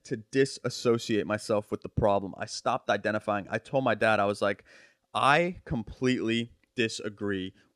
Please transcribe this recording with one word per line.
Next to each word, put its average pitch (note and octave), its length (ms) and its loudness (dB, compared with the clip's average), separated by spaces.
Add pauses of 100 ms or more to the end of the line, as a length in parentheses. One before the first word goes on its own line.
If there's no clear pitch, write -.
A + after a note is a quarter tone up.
to B2 140 -6
disassociate A#2 1080 0
myself G#2 460 -2
with G#2 100 -6
the - 60 -12
problem. G2+ 500 2
I G#2+ 80 -8
stopped - 420 -4
identifying. G#2 640 0
I A2+ 80 -2
told C3+ 240 -2
my A#2 140 2
dad, A2 240 4
I G2+ 60 2
was G#2 140 -2
like, G2+ 220 0 (500)
"I D3+ 520 2
completely A#2 880 -2 (240)
disagree G2+ 760 -4 (240)